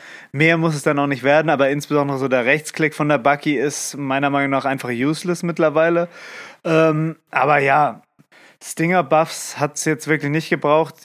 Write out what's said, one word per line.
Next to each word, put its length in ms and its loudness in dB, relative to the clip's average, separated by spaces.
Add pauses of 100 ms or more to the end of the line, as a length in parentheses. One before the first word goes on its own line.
(300)
mehr 260 2
muss 200 0
es 80 -8
dann 160 2
auch 80 0
nicht 160 -4
werden. 260 4
Aber 180 4
insbesondere 500 0
so 100 -2
der 160 2
Rechtsklick 500 0
von 140 -2
der 100 4
Bucky 380 2
ist 400 -4
meiner 340 -2
Meinung 200 0
nach 140 -2
einfach 260 -4
useless 520 -2
mittlerweile. 680 0 (540)
Ähm, 540 2 (160)
aber 260 2
ja, 440 2 (600)
Stinger-Buffs 960 -2
hat's 240 -4
jetzt 240 -4
wirklich 240 -2
nicht 160 -2
gebraucht. 460 0 (100)